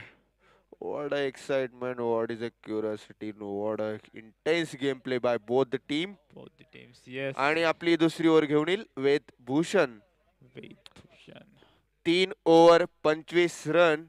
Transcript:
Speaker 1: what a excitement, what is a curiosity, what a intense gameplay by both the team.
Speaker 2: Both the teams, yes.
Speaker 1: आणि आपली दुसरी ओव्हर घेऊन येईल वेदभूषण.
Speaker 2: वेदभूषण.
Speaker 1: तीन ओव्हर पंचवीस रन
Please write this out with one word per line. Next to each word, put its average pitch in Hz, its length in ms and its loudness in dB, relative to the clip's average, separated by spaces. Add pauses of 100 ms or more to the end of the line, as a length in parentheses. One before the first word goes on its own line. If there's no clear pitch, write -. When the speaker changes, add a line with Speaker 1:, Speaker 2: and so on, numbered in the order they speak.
(840)
Speaker 1:
what 139 280 -8
a 143 180 -2
excitement, 127 720 -6
what 117 300 -2
is 117 120 -10
a 117 80 -6 (180)
curiosity, 107 720 -8
what 104 400 -6
a 107 400 -10
intense 151 600 -6
gameplay 131 360 -4
by 120 200 -2 (120)
both 131 200 2
the 131 100 -6 (100)
team. 160 200 -6
Speaker 2:
Both - 500 -20
the - 140 -20
teams, 127 400 -20
yes. 135 220 -8
Speaker 1:
आणि 151 260 0
आपली 170 340 0
दुसरी 165 320 2
ओव्हर 160 160 6
घेऊन 151 240 0
येईल 202 180 -4 (100)
वेदभूषण. 139 1000 -2 (440)
Speaker 2:
वेदभूषण. - 1080 -20 (540)
Speaker 1:
तीन 185 260 2 (120)
ओव्हर 170 400 8 (180)
पंचवीस 160 640 0
रन 160 420 2